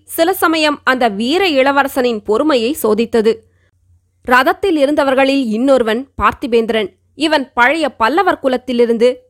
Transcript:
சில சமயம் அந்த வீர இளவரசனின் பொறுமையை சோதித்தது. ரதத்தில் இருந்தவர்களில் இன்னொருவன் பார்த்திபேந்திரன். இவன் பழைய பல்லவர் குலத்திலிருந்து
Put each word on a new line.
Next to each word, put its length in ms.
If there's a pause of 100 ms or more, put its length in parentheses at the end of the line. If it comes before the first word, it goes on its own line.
சில 300
சமயம் 500
அந்த 240
வீர 400
இளவரசனின் 760
பொறுமையை 580
சோதித்தது. 520 (960)
ரதத்தில் 460
இருந்தவர்களில் 680
இன்னொருவன் 640 (140)
பார்த்திபேந்திரன். 720 (200)
இவன் 400
பழைய 340
பல்லவர் 540
குலத்திலிருந்து 720 (160)